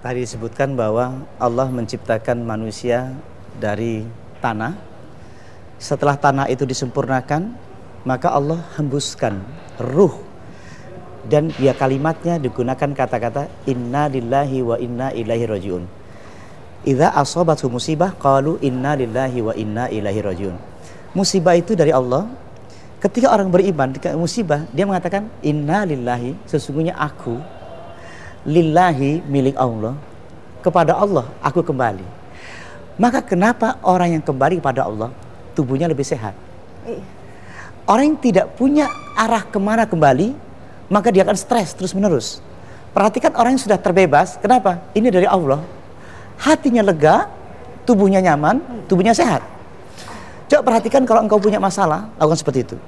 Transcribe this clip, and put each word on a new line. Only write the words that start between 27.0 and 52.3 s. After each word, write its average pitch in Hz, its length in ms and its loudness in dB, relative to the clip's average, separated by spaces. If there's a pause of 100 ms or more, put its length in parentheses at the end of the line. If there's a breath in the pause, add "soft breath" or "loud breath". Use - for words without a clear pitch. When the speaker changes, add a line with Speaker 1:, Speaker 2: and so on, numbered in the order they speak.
Speaker 1:
lillahi, 156 800 4
milik 135 320 2
Allah, 120 400 -2 (640)
kepada 170 320 4
Allah 175 320 2 (160)
aku 143 160 2
kembali." 123 480 -2 (880 loud breath)
Maka 240 240 2
kenapa 220 640 0
orang 180 320 2
yang 156 80 -2
kembali 143 400 0
kepada 135 240 0
Allah, 107 240 -6 (400)
tubuhnya 143 400 0
lebih 135 160 -2
sehat? 110 240 -4 (560)
Speaker 2:
Iya. - 160 -10 (800 loud breath)
Speaker 1:
Orang 277 320 4
yang - 80 -12
tidak 208 320 4
punya 285 320 4 (240)
arah 226 320 2
kemana 214 400 0
kembali, 175 640 2 (400 loud breath)
maka 202 240 4
dia 185 160 6
akan 208 80 2
stres 214 400 -2
terus-menerus. 180 640 0 (560 loud breath)
Perhatikan 220 400 2
orang 254 240 4
yang - 80 -4
sudah 202 80 4
terbebas, 180 640 4
kenapa? 202 400 2 (160)
Ini 226 160 4
dari 185 160 6
Allah. 151 320 2 (800 loud breath)
Hatinya 277 400 2
lega, 196 480 6 (560)
tubuhnya 196 400 6
nyaman, 185 640 2
tubuhnya 190 240 4
sehat. 214 320 2 (1040 loud breath)
Coba 294 160 6
perhatikan 226 400 4
kalau 220 240 4
engkau 202 160 4
punya 208 160 4
masalah, 190 560 0
lakukan 156 240 4